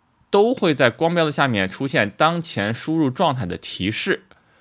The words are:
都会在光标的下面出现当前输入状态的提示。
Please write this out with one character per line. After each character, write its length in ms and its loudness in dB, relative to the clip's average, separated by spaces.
都 240 4
会 180 2
在 160 2
光 240 0
标 120 2
的 60 -2
下 160 0
面 220 0
出 160 -6
现 240 0
当 320 0
前 320 -4
输 220 -4
入 160 2
状 240 0
态 100 -6
的 120 -6
提 340 -4
示。 320 -4